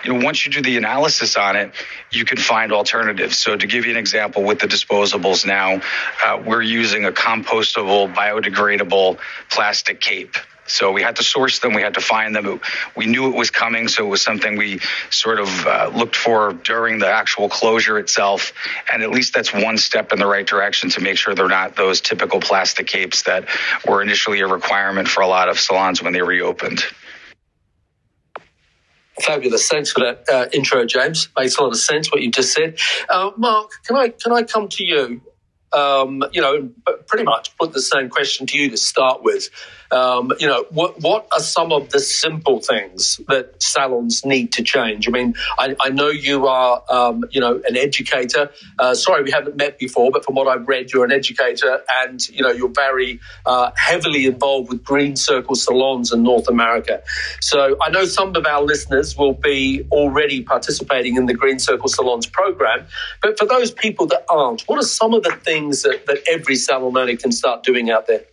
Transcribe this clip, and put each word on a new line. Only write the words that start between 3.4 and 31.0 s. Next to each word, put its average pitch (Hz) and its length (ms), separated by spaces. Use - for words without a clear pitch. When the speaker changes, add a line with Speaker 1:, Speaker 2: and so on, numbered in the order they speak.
Speaker 1:
to - 100
give 120 180
you 117 80
an 117 60
example 104 440
with 101 160
the 101 80
disposables 98 800
now, 95 340
uh, - 200
we're 113 180
using 110 420
a 92 80
compostable, 104 1000
biodegradable 92 1040
plastic - 520
cape. 95 360
So - 260
we 98 100
had - 140
to - 80
source 131 340
them. 117 160
We 101 80
had - 120
to 90 60
find 110 360
them. 98 240
We 110 120
knew 127 200
it 123 80
was 117 160
coming, 113 380
so 107 180
it - 20
was 98 140
something 107 340
we 104 220
sort 110 300
of, 92 260
uh, - 260
looked 110 220
for 107 380
during 113 480
the 95 80
actual 98 400
closure 110 500
itself. 98 540
And 113 100
at 110 80
least 127 240
that's 117 180
one 110 260
step 110 340
in 98 80
the 101 80
right 98 180
direction 95 440
to - 100
make 95 180
sure 101 160
they're 92 140
not 92 260
those 95 260
typical 95 380
plastic 95 480
capes 95 380
that - 240
were 101 160
initially 104 420
a 95 40
requirement 98 640
for 95 140
a 92 40
lot 92 220
of 90 100
salons 95 460
when 90 80
they 90 100
reopened. - 640
Speaker 2:
Fabulous. 127 480
Thanks 151 220
for - 100
that, 120 320
uh, 127 200
intro, 135 340
James. 143 500